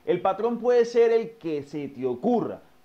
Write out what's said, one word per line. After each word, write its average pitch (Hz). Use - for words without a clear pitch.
El 175
patrón 214
puede 240
ser 233
el 226
que 151
se 143
te 127
ocurra. 127